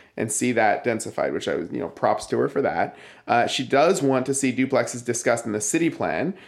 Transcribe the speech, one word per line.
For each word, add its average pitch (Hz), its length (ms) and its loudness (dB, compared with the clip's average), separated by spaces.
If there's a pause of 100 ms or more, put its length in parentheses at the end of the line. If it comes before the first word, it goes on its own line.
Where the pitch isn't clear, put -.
(180)
and 110 120 -2
see 123 220 0
that 110 320 2
densified, 110 480 -2
which - 160 -4
I 76 80 0
was, 85 160 -4
you 123 80 -4
know, 98 80 -4
props - 400 0
to 117 120 0
her 123 100 2
for - 120 -2
that. 85 360 0 (280)
Uh, 117 220 4
she - 160 -2
does 147 380 4
want 131 240 2
to 139 80 -2
see 135 200 0
duplexes 123 500 0
discussed 120 420 -2
in 107 80 -4
the 104 80 -2
city 165 280 0
plan, 101 440 -2 (140)